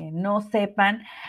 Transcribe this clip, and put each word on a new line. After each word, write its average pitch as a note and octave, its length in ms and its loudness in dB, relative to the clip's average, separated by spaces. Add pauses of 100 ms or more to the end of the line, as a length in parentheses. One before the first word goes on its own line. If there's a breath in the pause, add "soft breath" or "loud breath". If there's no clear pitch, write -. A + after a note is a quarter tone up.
(120)
no G3+ 300 0
sepan, G#3 640 2 (260 loud breath)